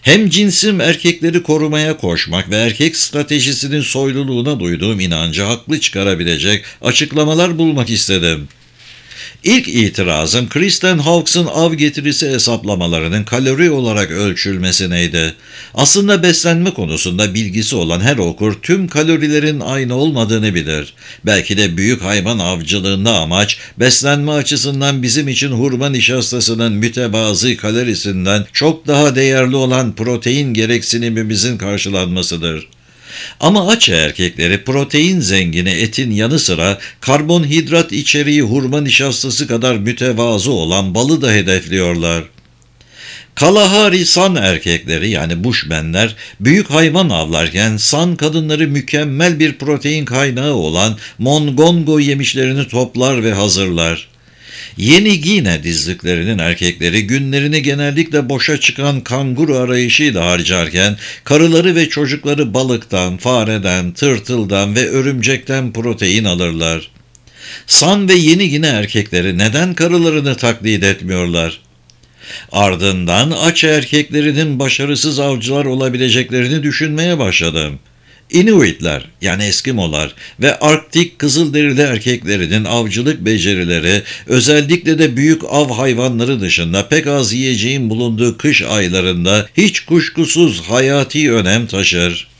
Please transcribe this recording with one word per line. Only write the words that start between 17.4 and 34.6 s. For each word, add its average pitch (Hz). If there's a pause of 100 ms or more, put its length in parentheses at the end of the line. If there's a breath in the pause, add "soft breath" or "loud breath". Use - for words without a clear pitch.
olan 85
her 131
okur 101
tüm 185
kalorilerin 151
aynı 123
olmadığını 113
bilir. 76 (320 loud breath)
Belki 98
de 95
büyük 101
hayvan 104
avcılığında 95
amaç 90 (200 loud breath)
beslenme 143
açısından 139
bizim 135
için 135
hurma 127
nişastasının 117
mütevazı 110
kalorisinden 104
çok 160
daha 143
değerli 135
olan 127
protein 123
gereksinimimizin 113
karşılanmasıdır. 90 (720 loud breath)
Ama 185
Aceh 220
erkekleri 85